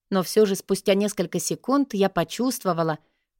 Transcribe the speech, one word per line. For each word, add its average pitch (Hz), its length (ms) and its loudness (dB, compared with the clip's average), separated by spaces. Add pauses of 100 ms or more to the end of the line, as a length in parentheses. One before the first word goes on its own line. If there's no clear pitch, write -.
но 190 140 0
все 214 240 4
же 196 80 0
спустя 190 400 0
несколько 190 460 -2
секунд - 540 -2
я 196 140 2
почувствовала, 170 920 -2 (400)